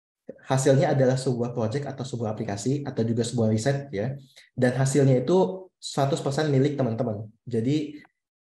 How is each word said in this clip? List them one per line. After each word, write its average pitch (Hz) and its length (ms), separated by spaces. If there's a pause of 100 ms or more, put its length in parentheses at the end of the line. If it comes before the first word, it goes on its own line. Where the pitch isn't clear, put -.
(480)
hasilnya 135 480
adalah 131 240
sebuah 120 320
project 117 320
atau 135 160
sebuah 113 320
aplikasi 113 480
atau 127 240
juga 113 240
sebuah 110 240
riset 135 400
ya, 117 240 (400)
dan 127 240
hasilnya 135 400
itu - 560
seratus 135 480
persen 151 240
milik 139 320
teman-teman. 113 480 (160)
Jadi 123 560 (460)